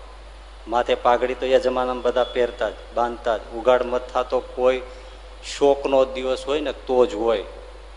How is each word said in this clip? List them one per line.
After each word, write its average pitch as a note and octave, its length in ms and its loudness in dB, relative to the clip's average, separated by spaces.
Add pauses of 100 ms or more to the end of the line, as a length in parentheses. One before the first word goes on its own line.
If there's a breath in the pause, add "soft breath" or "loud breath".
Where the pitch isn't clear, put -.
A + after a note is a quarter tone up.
(680)
માથે B2 260 2
પાઘડી B2 400 2
તો B2+ 120 -6
એ C3 140 6
જમાનામાં B2+ 420 -2
બધા A#2+ 220 2
પહેરતા A#2 460 -2
જ, - 20 -12 (220)
બાંધતા A#2 420 -2
જ. G2+ 40 -6 (140)
ઉઘાડ A#2+ 280 4
મથા B2 400 -2
તો B2+ 180 -2
કોઈ B2+ 420 0 (640 loud breath)
શોકનો C#3 600 2
દિવસ C3 420 -4
હોય D3 140 -2
ને C#3 120 -6
તો B2 340 2
જ G2+ 80 -4
હોય. A2 300 0 (520)